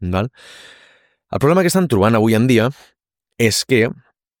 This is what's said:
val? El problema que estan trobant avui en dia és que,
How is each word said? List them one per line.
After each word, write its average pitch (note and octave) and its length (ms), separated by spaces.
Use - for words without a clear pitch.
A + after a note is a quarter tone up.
val? F#2+ 300
El F#2+ 100
problema E3+ 220
que F3 80
estan F#3 180
trobant G#2+ 240
avui A2 240
en A#2+ 120
dia A2+ 180
és A2+ 280
que, A#2 200